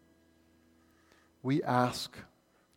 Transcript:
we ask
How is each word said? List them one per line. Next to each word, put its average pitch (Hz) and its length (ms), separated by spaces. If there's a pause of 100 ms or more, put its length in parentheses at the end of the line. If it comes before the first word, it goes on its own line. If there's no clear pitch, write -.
(1400)
we 139 220
ask 123 540 (600)